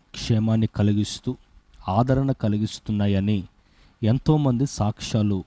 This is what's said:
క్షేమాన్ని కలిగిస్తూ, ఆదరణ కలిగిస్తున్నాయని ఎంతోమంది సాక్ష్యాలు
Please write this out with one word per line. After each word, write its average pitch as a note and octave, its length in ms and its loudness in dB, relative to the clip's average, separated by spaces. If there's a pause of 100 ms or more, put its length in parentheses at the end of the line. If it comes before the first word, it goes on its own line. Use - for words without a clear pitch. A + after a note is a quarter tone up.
(120)
క్షేమాన్ని A2 560 0
కలిగిస్తూ, G#2 680 0 (520)
ఆదరణ C3 440 2
కలిగిస్తున్నాయని G#2 1120 -2 (600)
ఎంతోమంది C3 600 2
సాక్ష్యాలు G#2 800 -2